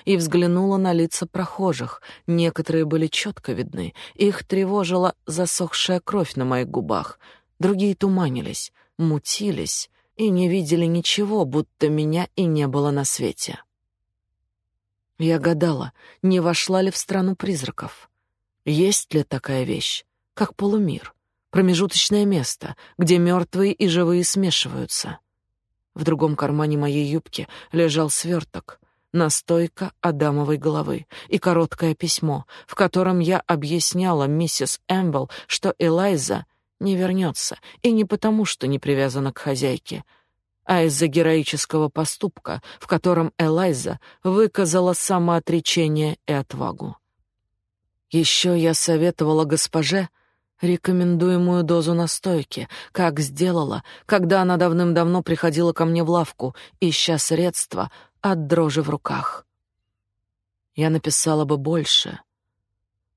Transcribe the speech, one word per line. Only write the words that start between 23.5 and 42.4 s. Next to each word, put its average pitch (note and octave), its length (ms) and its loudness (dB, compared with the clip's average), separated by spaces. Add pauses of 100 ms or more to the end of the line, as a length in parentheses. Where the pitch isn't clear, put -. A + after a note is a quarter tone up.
и G3+ 160 0
живые F3 360 2
смешиваются? C3 920 -4 (800)
В D#3 80 -6
другом D3+ 320 0
кармане D3 400 0
моей D3 300 0
юбки D3+ 420 -6 (240)
лежал D#3+ 380 2
сверток, - 680 -6 (340)
настойка E3+ 800 0 (100)
адамовой D3 560 0
головы D3+ 480 -4 (220)
и - 100 0
короткое E3 560 0
письмо, D3 500 -4 (220)
в - 80 -16
котором F#3 440 2
я F3 280 2
объясняла E3 800 0
миссис D3+ 540 -2 (100)
Эмбл, E3 420 0 (160)
что - 320 -2
Элайза E3 640 0 (360)
не F#3+ 160 0
вернется, F#3 600 -2 (220)
и A#3+ 120 2
не A3 120 4
потому, G#3+ 400 0
что - 220 -4
не C#3 120 0
привязана C3+ 540 0
к - 60 -14
хозяйке, C3+ 640 -4 (640)
а F3+ 160 2
из-за D#3+ 240 2
героического D#3 840 2
поступка, - 720 -6 (180)